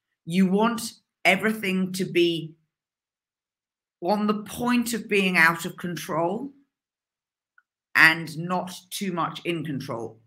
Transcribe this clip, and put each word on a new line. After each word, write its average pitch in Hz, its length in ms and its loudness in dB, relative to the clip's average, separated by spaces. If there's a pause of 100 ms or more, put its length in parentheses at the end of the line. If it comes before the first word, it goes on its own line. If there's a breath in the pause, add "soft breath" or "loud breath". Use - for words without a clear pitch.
(260)
You 180 220 4
want 220 340 0 (420)
everything 185 720 0
to 190 120 -4
be 170 500 0 (1500)
on 202 240 0
the 208 180 0
point 240 520 -2
of - 120 -8
being 185 300 2
out 165 280 4
of 170 120 -10
control 175 760 -4 (1400)
and 160 420 4
not 175 340 -4 (200)
too 196 200 -4
much 170 320 -4
in 170 220 -4
control. 123 600 -8